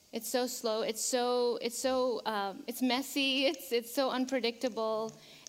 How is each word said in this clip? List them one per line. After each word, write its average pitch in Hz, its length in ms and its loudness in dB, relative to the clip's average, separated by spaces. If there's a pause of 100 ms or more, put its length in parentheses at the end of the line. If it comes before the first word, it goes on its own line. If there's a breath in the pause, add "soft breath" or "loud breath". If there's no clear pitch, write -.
(140)
It's 233 160 -6
so 254 160 2
slow. 226 360 -2
It's 226 220 -2
so, 247 580 2
it's 233 160 -4
so, 254 480 2
um, 202 420 -2
it's 240 140 -6
messy. 269 640 2
<laughs> 277 60 4
It's, - 200 -6
it's 233 220 0
so 262 180 2
unpredictable. 220 1000 0 (360 loud breath)